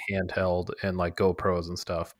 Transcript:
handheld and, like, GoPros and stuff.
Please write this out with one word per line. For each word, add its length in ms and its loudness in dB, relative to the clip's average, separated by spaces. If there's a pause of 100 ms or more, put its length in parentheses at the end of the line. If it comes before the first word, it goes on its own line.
(140)
handheld 560 0 (120)
and, 140 0
like, 200 0
GoPros 500 2
and 120 -6
stuff. 420 -4